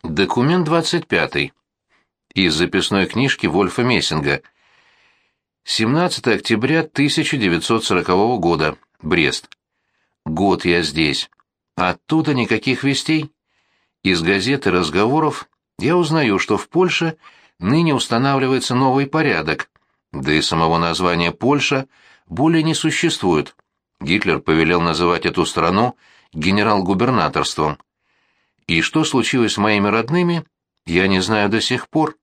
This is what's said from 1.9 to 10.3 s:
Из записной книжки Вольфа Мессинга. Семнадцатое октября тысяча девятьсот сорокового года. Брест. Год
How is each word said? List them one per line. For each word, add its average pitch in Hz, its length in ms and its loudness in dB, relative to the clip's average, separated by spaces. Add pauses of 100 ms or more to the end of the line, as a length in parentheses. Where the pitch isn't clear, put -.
Из 90 180 2
записной 90 540 0
книжки 131 400 -2
Вольфа 92 360 0
Мессинга. 76 600 0 (1200)
Семнадцатое 131 720 0
октября 131 480 0
тысяча 147 560 -2
девятьсот 87 480 0
сорокового 95 500 2
года. 80 400 0 (240)
Брест. 78 480 0 (760)
Год 90 400 0